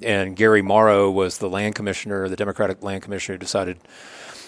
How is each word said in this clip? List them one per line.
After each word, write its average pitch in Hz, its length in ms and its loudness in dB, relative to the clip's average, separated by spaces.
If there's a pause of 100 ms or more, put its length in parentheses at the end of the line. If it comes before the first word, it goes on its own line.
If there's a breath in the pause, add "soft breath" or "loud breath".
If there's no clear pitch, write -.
and 98 340 -2
Gary 107 260 6
Morrow 101 480 6
was 95 280 -2
the 101 100 -4
land 101 260 -4
commissioner, 98 540 -6
the 95 80 -8
Democratic 98 460 -4
land 98 200 -8
commissioner, 98 320 -10
who 90 40 -12
decided, 90 400 -4 (680 loud breath)